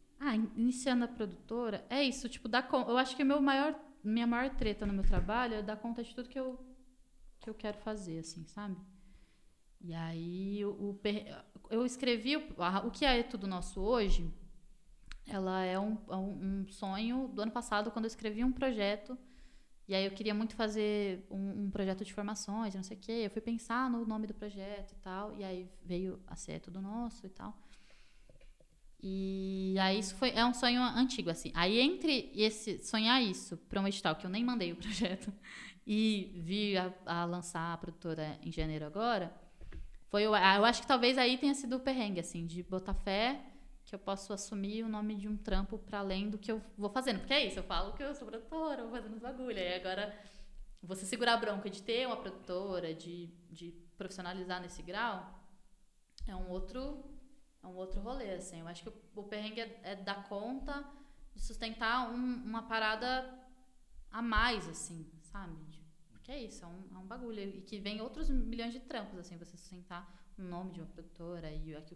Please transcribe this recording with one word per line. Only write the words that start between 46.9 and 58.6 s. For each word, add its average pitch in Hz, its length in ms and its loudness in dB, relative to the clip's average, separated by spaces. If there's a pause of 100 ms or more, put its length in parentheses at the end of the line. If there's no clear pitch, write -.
Porque 262 160 0
é 277 120 6
isso, 190 120 -4
eu 185 60 -4
falo 185 280 -2
que - 100 -6
eu 285 120 -4
sou 247 120 -10
produtora, 269 580 -4
vou 226 80 -8
fazendo 220 200 -6
os 220 80 -8
bagulho. 247 380 -6
Aí 180 160 0
agora, 190 440 -4 (640)
você 190 220 -6
segurar 233 300 4
a - 20 6
bronca 208 320 0
de - 140 -8
ter 240 240 0
uma 233 100 -2
produtora, 185 800 -4
de, 170 320 -10 (240)
de 170 220 -14 (260)
profissionalizar 185 640 -6
nesse 175 200 -12
grau, 185 560 -4 (880)
é 208 80 -4
um 185 140 -4
outro, 190 560 -6 (580)
é - 40 -16
um 185 100 -14
outro 190 240 -2
rolê, 233 320 -4
assim. 175 280 -8